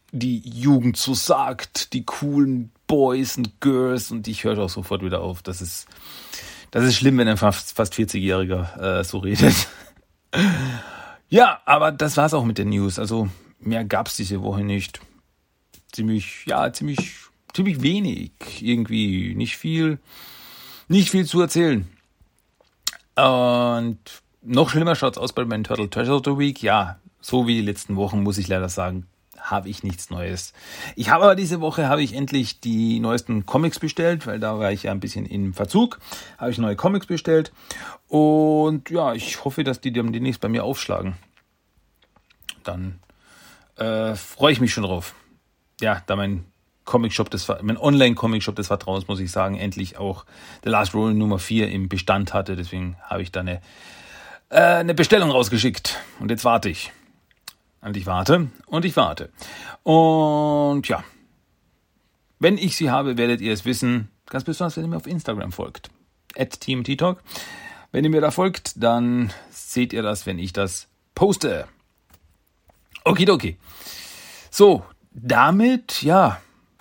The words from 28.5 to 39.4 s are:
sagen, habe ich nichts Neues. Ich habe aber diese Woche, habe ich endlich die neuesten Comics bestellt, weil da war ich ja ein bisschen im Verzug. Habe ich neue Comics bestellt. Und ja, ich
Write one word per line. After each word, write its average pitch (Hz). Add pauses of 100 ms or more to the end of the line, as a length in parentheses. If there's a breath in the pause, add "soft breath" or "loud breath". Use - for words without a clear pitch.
sagen, 90 (320)
habe 95
ich -
nichts 92
Neues. 90 (440 loud breath)
Ich -
habe 170
aber 202
diese 180
Woche, 156
habe 147
ich 120
endlich 131
die 113
neuesten 113
Comics 156
bestellt, 165
weil 110
da 110
war 104
ich 101
ja -
ein 98
bisschen 101
im 98
Verzug. 196 (380 loud breath)
Habe 123
ich 120
neue 107
Comics 190
bestellt. 160 (540 loud breath)
Und 151
ja, 160
ich -